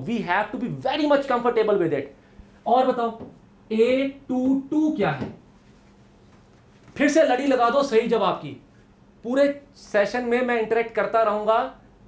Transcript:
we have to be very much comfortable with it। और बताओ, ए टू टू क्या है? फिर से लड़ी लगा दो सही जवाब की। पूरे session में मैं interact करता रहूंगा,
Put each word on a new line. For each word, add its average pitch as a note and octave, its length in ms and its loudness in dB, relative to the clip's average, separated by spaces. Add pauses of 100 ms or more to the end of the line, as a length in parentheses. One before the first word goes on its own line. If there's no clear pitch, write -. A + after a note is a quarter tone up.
we A3+ 100 -2
have F#3 320 -2
to - 100 -10
be A3 100 -6 (120)
very D4 280 -2
much C#4 180 2
comfortable A3+ 500 0
with D#3+ 140 0
it। C3+ 120 -4 (640)
और C4 200 4
बताओ, A#3 340 -2 (520)
ए B3+ 360 2 (200)
टू C4 420 -2
टू D#4 220 0
क्या F#3 180 -2
है? - 240 -8 (1600)
फिर C#4+ 120 2
से D4+ 140 4
लड़ी C4+ 240 2
लगा B3 240 4
दो C#4 120 2
सही A3+ 260 2
जवाब G3+ 260 0
की। - 280 -14 (600)
पूरे C#4 420 0 (100)
session G#3+ 480 -2
में A#3+ 180 0
मैं A#3+ 200 0
interact A3+ 320 -2
करता G#3+ 280 0
रहूंगा, G#3+ 400 0 (460)